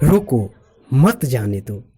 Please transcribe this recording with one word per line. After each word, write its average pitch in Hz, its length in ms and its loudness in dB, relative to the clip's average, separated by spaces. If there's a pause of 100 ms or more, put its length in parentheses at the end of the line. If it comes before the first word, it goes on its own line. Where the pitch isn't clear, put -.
रोको 147 480 0 (420)
मत, 160 320 2
जाने 107 360 -4
दो। 98 240 -14 (140)